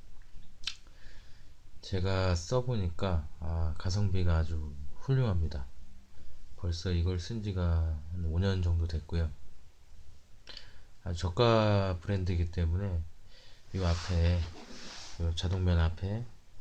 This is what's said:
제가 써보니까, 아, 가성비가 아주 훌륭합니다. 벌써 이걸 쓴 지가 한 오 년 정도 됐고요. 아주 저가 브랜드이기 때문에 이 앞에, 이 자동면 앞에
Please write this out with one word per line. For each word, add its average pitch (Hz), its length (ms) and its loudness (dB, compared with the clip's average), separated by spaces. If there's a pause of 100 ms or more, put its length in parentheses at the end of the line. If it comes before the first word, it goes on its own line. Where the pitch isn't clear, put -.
(1800)
제가 95 520 2
써보니까, 95 960 0 (100)
아, 82 380 0
가성비가 92 600 4
아주 78 380 0 (200)
훌륭합니다. 92 720 2 (920)
벌써 90 340 -2
이걸 87 280 2
쓴 110 240 -4
지가 87 600 2 (100)
한 90 120 -2
오 80 140 2
년 95 240 4
정도 82 240 4
됐고요. 80 440 0 (1700)
아주 90 160 -2
저가 101 840 4
브랜드이기 90 500 0
때문에 87 520 0 (720)
이 95 100 -2
앞에, 85 580 4 (760)
이 82 160 0
자동면 90 440 2
앞에 90 460 0 (360)